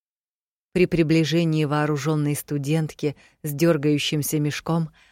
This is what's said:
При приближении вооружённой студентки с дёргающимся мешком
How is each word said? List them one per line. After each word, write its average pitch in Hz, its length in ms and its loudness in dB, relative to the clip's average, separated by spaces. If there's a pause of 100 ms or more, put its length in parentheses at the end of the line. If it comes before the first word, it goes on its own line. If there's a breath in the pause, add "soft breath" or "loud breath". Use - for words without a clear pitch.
(720)
При 180 120 4
приближении 160 800 2
вооружённой 151 720 0
студентки 147 800 -4 (280 soft breath)
с 151 100 -6
дёргающимся 151 840 0
мешком 156 500 -2 (220 soft breath)